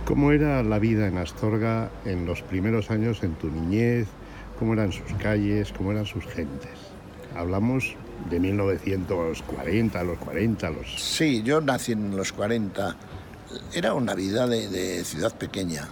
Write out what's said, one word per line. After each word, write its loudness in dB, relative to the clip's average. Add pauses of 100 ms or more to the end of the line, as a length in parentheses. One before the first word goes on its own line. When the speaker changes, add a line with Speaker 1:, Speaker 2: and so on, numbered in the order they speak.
Speaker 1:
¿Cómo 6
era 4
la 4
vida 4
en 0
Astorga 0 (140)
en 0
los -2
primeros 0
años, 0
en 0
tu -4
niñez? 2 (500)
¿Cómo 2
eran 2
sus -8 (100)
calles? 2
¿Cómo 0
eran -2
sus -6
gentes? -8 (680)
Hablamos 0 (360)
de 2
mil 4
novecientos 0
cuarenta, 0
los -2
cuarenta, 0
los -8
Speaker 2:
Sí, 2
yo 4
nací 0
en 0
los -2
cuarenta. 0 (760)
Era 2
una 0
vida 2
de, 0
de -2
ciudad -2
pequeña. -4